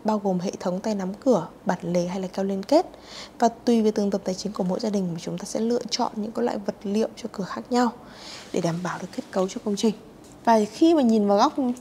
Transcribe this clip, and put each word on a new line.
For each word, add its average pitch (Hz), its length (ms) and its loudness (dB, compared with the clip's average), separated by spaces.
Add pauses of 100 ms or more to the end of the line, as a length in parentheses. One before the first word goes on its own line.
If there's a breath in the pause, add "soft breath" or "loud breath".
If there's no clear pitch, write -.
bao 214 200 0
gồm 185 160 0
hệ 180 200 -4
thống 180 200 -4
tay 214 160 -4
nắm 190 180 -4
cửa, 208 340 2 (180)
bản 185 160 0
lề 175 260 0
hay 185 120 -6
là 190 80 -4
keo 196 180 -4
liên 196 180 -4
kết. 311 220 4 (540 loud breath)
Và 233 100 4
tùy 233 320 2
về 214 100 4
từng 202 200 0
tầm 196 120 -2
tài 185 120 -4
chính 196 160 -6
của 208 120 -4
mỗi 180 160 0
gia 220 100 -2
đình 190 240 -2
mà 170 80 -8
chúng 170 160 -6
ta 185 80 -8
sẽ 220 140 -4
lựa 233 300 0
chọn - 260 -2
những 220 160 -6
cái 233 140 -2
loại - 120 -2
vật 208 260 -6
liệu 208 320 0
cho 220 160 -10
cửa 196 120 -8
khác - 280 -10
nhau 240 200 4 (640 loud breath)
để 185 80 0
đảm 165 220 0
bảo - 180 -4
được 180 140 -8
kết 254 160 -8
cấu 190 160 0
cho 226 180 -10
công 208 100 0
trình. 214 200 0 (500)
Và 226 140 6 (120)
khi 330 220 6
mà 311 80 6
nhìn 220 260 4
vào 202 100 4
góc 262 160 4 (280)